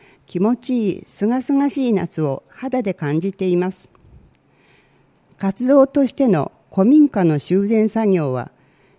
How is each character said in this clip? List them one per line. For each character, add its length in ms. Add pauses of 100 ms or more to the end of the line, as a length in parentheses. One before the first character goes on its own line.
(260)
気 140
持 160
ち 340
い 80
い、 80
清 240
々 400
し 200
い 40
夏 300
を 260
肌 320
で 140
感 240
じ 140
て 140
い 80
ま 160
す。 200 (1500)
活 300
動 180
と 220
し 60
て 140
の 240 (220)
古 160
民 180
家 160
の 140
修 300
繕 200
作 220
業 240
は、 180 (480)